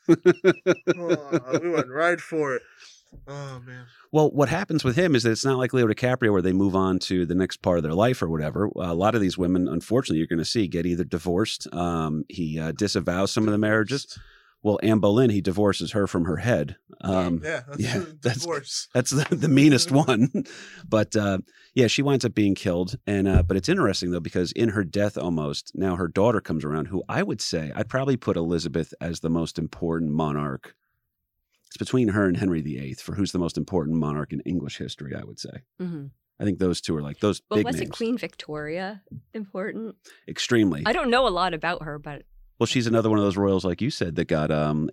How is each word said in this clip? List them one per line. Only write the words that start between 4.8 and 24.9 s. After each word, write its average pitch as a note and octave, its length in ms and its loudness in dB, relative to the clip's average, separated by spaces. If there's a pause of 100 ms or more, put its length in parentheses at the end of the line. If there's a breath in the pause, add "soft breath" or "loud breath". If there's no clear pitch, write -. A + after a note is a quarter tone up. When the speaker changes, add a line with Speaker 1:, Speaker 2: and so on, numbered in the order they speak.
Speaker 1:
with B2 120 2
him E3+ 180 4
is A2+ 100 4
that A2+ 80 4
it's G#2+ 120 -2
not C3+ 140 2
like B2+ 140 -2
Leo B2 140 4
DiCaprio B2 460 2
where F#2 100 4
they F#2 100 4
move F#2+ 240 4
on F#2+ 240 2
to F2+ 260 0
the E2+ 80 -2
next F#2 240 0
part F2+ 200 2
of D#2+ 40 0
their D2+ 120 -2
life A#2 280 2
or F2 60 -2
whatever. D#2+ 480 -2
A E2+ 180 -4
lot G2+ 200 2
of A2+ 60 2
these F#2 160 0
women, F2+ 320 2
unfortunately, E2+ 500 0
you're D#2+ 100 0
gonna E2 160 -2
see G#2+ 240 0
get E2+ 180 -2
either F2 180 0
divorced. F2+ 680 -2
Um, D#2+ 540 -2
he, D#2 300 -6
uh, D#2+ 140 -4
disavows F#2+ 600 -2
some G#2+ 140 0
of G#2+ 60 2
the G#2 60 0
marriages. G#2+ 600 -2 (440 loud breath)
Well, G#2 200 2
Anne A2 160 4
Boleyn, G#2+ 320 6
he G2+ 100 0
divorces F#2 520 0
her G2 140 0
from E2+ 200 0
her F2 100 -2
head. F2+ 400 -2 (240)
Um, F2+ 420 0
Speaker 2:
Yeah, D3+ 240 -6
that's C#3 140 -10
Speaker 1:
yeah, A#2+ 160 -2
Speaker 2:
a G2+ 40 0 (220)
Speaker 1:
that's, B2 180 0
Speaker 2:
divorce. D#3+ 540 -6
Speaker 1:
that's B2 160 0
the, C#3 240 0
the C3 140 0
meanest C#3 440 6
<laughs> C#3 140 6
one. C3 380 2 (420 loud breath)
But, G#2+ 300 2
uh, G2+ 220 2 (360 soft breath)
yeah, B2 120 6
she C#3 160 0
winds C#3 240 2
up G#2+ 80 -2
being G2+ 200 4
killed. F#2 420 -2 (100)
And, G2+ 200 2
uh, F2+ 160 6
but F2+ 140 2
it's F#2+ 140 0
interesting, A2 400 0
though, F2 100 -2
because E2 320 -2
in A#2 180 0
her G2+ 140 0
death G2 320 -2